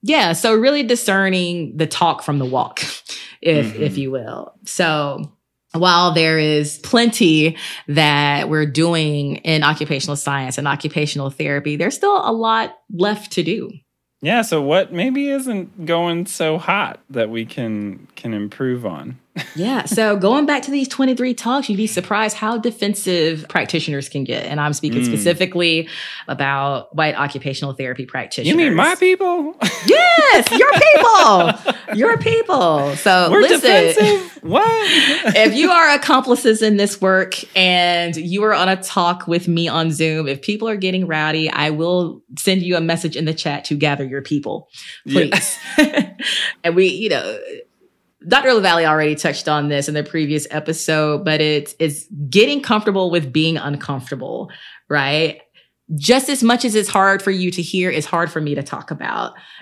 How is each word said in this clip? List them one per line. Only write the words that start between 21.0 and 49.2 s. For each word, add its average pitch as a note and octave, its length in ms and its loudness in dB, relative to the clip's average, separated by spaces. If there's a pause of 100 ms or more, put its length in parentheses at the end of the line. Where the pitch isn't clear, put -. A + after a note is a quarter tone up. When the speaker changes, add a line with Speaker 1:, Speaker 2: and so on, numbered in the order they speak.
Speaker 1:
talks, C4 340 -2
you'd G#3 80 -2
be G#3+ 120 -2
surprised G#3+ 500 -2
how A3 200 -4
defensive F#3+ 920 -2
practitioners D3+ 580 -2
can C#3 160 -6
get. B2 220 -6
And D3+ 160 -4
I'm D3+ 100 -2
speaking A3 300 -2
Speaker 2:
Mm. B3 40 -2
Speaker 1:
specifically F3 840 0 (400)
about C#3 680 -4
white D#3 200 0
occupational C3+ 580 -6
therapy B2+ 320 -8
practitioners. B2 440 -8
Speaker 2:
You D4+ 60 4
mean D4+ 200 2
my D#4 200 2
people? F4+ 680 0
<laughs> F3+ 260 -4
Speaker 1:
Yes, D5+ 640 6
your B4+ 200 6
people. F#4 1000 6 (220)
Your C4 220 2
people. F3+ 800 0
So F3+ 340 4
Speaker 2:
We're F3+ 120 6
Speaker 1:
listen, D#4+ 180 6 (100)
Speaker 2:
defensive? G#3 760 4
What? G#3+ 220 2
<laughs> F4 680 2
Speaker 1:
if G#3+ 180 6
you D4+ 160 2
are E4 240 6
accomplices B3+ 680 2
in G#3+ 160 4
this G3+ 240 0
work F#3+ 340 2 (220)
and F3 580 2
you F3 280 -4
are G#3+ 100 2
on F#3 160 2
a F#3+ 120 2
talk F3+ 460 -2
with F3 220 -2
me E3+ 180 0
on D#3+ 240 -2
Zoom, D#3 380 -2
if C#3 120 -6
people G#3+ 280 -4
are G#3+ 80 -2
getting F#3 300 -2
rowdy, D#3 420 -2
I D3+ 220 -2
will E3+ 500 -2 (180)
send F#3+ 220 0
you F3 160 0
a E3 40 0
message E3 360 -2
in D#3+ 80 -4
the D#3 80 -2
chat D3+ 320 -6
to D3+ 100 -2
gather C#3+ 300 -2
your C3+ 160 -8
people, - 480 -6 (340)
Speaker 2:
Yeah. D3+ 260 2
Speaker 1:
please. - 280 -2 (200)
<laughs> - 840 -2
And E3+ 120 0
we, F#3 120 4
you F#3 220 -2
know, G#2+ 280 -4 (880)
Doctor C4 260 4
LaValle F3 340 4
already D#3 260 2
touched D3 340 -4